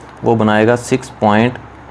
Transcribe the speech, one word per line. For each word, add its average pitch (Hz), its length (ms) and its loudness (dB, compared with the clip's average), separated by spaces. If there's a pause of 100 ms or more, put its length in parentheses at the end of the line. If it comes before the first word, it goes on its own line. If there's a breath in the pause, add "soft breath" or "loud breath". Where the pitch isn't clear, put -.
(240 loud breath)
वो 117 120 2
बनाएगा 107 400 2
six 123 340 -6 (120)
point 110 360 0 (340)